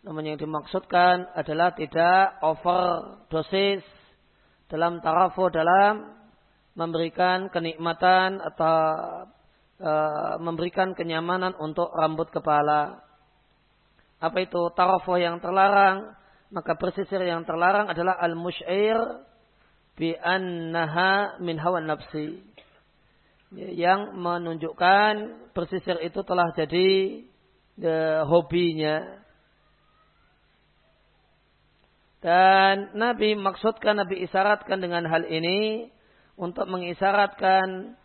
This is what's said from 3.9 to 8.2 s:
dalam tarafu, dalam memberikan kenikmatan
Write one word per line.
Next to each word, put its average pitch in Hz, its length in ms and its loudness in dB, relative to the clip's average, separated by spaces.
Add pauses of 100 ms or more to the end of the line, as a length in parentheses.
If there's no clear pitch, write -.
dalam 170 320 -2
tarafu, 180 480 2
dalam 190 640 2 (640)
memberikan 170 720 0
kenikmatan 175 880 2